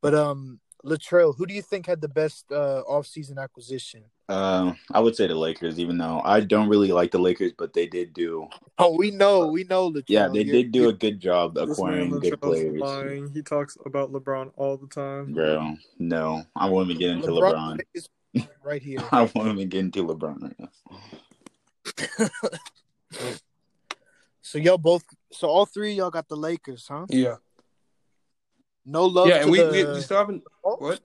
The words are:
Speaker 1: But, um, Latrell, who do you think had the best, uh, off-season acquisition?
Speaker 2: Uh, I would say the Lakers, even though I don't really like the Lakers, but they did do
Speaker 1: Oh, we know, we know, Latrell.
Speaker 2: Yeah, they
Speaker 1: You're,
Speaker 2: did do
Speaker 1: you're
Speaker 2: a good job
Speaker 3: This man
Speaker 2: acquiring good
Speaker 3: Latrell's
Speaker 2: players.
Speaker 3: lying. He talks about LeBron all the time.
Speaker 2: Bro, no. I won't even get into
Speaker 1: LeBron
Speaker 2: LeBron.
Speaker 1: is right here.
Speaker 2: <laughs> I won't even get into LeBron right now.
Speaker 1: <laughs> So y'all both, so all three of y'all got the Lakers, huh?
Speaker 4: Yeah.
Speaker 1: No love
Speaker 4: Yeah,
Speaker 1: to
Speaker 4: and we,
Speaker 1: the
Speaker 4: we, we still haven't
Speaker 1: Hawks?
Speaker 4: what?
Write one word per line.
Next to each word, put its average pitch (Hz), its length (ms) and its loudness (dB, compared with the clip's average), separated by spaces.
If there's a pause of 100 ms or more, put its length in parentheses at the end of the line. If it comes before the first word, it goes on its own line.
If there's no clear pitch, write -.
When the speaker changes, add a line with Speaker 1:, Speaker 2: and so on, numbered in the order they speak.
Speaker 1:
But, 147 140 2
um, 139 440 -2 (240)
Latrell, 156 520 2
who 156 120 -6
do 190 60 -10
you 202 100 -8
think 190 240 -8
had 170 140 -4
the 160 80 -8
best, 156 420 -4
uh, 139 340 -2
off-season 139 540 -6
acquisition? 127 640 -14 (260)
Speaker 2:
Uh, 92 440 0 (180)
I - 80 2
would 113 160 4
say 104 120 2
the 85 80 -2
Lakers, 80 440 -4
even 87 180 -2
though 80 260 -4
I 104 180 4
don't 107 260 2
really 104 240 6
like 90 200 2
the 92 80 2
Lakers, 90 380 0
but 82 160 -10
they 85 140 0
did 87 260 -8
do 82 340 -6 (300)
Speaker 1:
Oh, 175 200 6
we 202 140 2
know, 196 360 4
we 165 160 -2
know, 185 260 0
Latrell. 147 180 -6
Speaker 2:
Yeah, 101 200 4
they 104 140 0
Speaker 1:
You're, 123 220 0
Speaker 2:
did 120 100 -4
do 127 80 4
Speaker 1:
you're 120 80 6
Speaker 2:
a 107 40 0
good 104 260 -2
job 87 360 0
Speaker 3:
This 90 80 -4
man 80 80 -2
Speaker 2:
acquiring 90 480 -2
good 85 140 0
Speaker 3:
Latrell's - 80 -8
Speaker 2:
players. 78 400 -2
Speaker 3:
lying. 139 500 -8
He 151 100 -10
talks 143 440 -6
about 139 260 -4
LeBron 135 460 -8
all 139 200 -2
the 139 100 -18
time. 139 460 -10
Speaker 2:
Bro, 78 440 -2 (220)
no. 80 440 -2 (120)
I 98 140 0
won't 95 200 2
even 82 100 -4
get 87 120 0
into 85 180 -4
Speaker 1:
LeBron 80 480 0
Speaker 2:
LeBron. - 20 -8 (140)
Speaker 1:
is - 160 -14 (540)
right 143 200 -8
here. 135 160 -10
Speaker 2:
<laughs> - 120 -6
I 123 100 6 (120)
won't 110 240 -2
even 95 120 -4
get 92 100 -4
into 95 240 -2
LeBron 80 380 -6
right - 180 -16
now. - 100 -18 (1600)
Speaker 1:
<laughs> 170 300 -6 (1800)
So - 180 -8
y'all 175 180 6
both, 170 260 4 (280)
so - 160 -6
all 180 180 4
three 208 280 -6
of 202 40 -4
y'all 180 140 -2
got 165 160 -8
the 156 100 -10
Lakers, 151 500 -8
huh? 156 220 -12
Speaker 4:
Yeah. 127 280 0 (1500)
Speaker 1:
No 160 220 2
love 180 200 6
Speaker 4:
Yeah, 175 100 8
Speaker 1:
to 143 60 4
Speaker 4:
and 156 80 6
we, 180 120 6
Speaker 1:
the 160 80 4
Speaker 4:
we, 190 140 4
we 143 160 -4
still 196 160 0
haven't 202 260 -2 (200)
Speaker 1:
Hawks? 196 180 -2
Speaker 4:
what? 160 240 -4